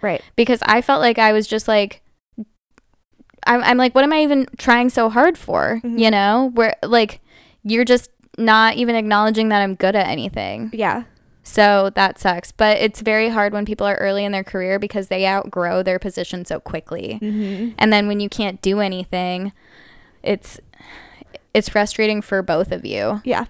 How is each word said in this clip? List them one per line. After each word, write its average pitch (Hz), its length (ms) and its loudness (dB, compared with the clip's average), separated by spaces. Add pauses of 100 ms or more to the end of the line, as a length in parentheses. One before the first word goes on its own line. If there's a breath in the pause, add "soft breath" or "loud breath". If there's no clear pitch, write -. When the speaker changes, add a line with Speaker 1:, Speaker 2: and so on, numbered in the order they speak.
Speaker 1:
Right. 190 200 -4 (160 soft breath)
Speaker 2:
Because 233 300 2
I 226 160 4
felt 277 180 2
like 233 200 2
I 220 120 4
was 214 140 0
just, 220 220 -4
like, 208 340 0 (1400)
I'm, 240 180 2
I'm 247 140 2
like, 254 160 2
"What 262 100 6
am 294 80 2
I 311 100 2
even 285 240 2 (120)
trying 240 320 4
so 233 180 2
hard 269 300 4
for?" 220 460 -2
Speaker 1:
Mm-hmm. 233 140 -6
Speaker 2:
You 220 120 4
know? 214 440 2
Where, 226 280 2
like, 226 380 2 (440 soft breath)
you're 226 200 2
just 247 260 2 (280)
not 220 380 4
even 233 200 0
acknowledging 220 540 2
that 202 120 4
I'm 190 140 -2
good 190 200 2
at 190 120 2
anything. 113 640 -6
Speaker 1:
Yeah. 220 320 -2 (400)
Speaker 2:
So 202 500 4
that 196 240 0
sucks. 175 340 -2
But 214 260 2
it's 220 240 -2
very 220 280 0
hard 208 220 0
when 208 120 -4
people 208 220 -4
are 202 100 0
early 202 280 -2
in 202 80 -4
their 196 120 -4
career 190 360 -4
because 202 280 -6
they 190 180 -2
outgrow 185 580 -2
their 185 160 -2
position 180 440 -8
so 160 160 -8
quickly. - 600 -10
Speaker 1:
Mm-hmm. 208 560 -6
Speaker 2:
And 214 140 2
then 208 160 2
when 208 120 -4
you 202 80 -6
can't 202 340 -8
do 196 180 0
anything, 185 720 -6 (720 soft breath)
it's, - 380 -4 (920 loud breath)
it's 214 160 2
frustrating 214 540 0
for 190 200 -2
both 180 280 -2
of 175 160 -8
you. 104 380 -4
Speaker 1:
Yeah. 233 260 -2